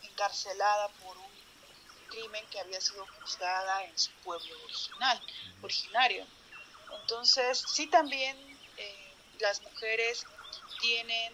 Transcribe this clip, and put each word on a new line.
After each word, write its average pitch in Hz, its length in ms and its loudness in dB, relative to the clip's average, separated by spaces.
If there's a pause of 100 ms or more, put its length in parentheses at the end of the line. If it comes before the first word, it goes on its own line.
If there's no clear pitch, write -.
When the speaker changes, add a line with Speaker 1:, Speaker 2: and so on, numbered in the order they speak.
Speaker 1:
encarcelada 202 840 2 (120)
por 185 160 -16
un 190 140 -18 (760)
crimen 214 420 -8
que 208 80 -6
había 185 220 -6
sido 196 240 -2 (140)
juzgada 190 680 0
en 170 120 -10
su - 140 2 (120)
pueblo 175 320 -8 (100)
original, - 520 0
Speaker 2:
Ujú. - 480 -14
Speaker 1:
originario. 202 600 2 (760)
Entonces, 247 640 4 (100)
sí 302 140 0
también, 269 500 4 (400)
eh, 202 360 -12 (260)
las 202 240 2
mujeres 226 600 0 (560)
tienen 226 520 0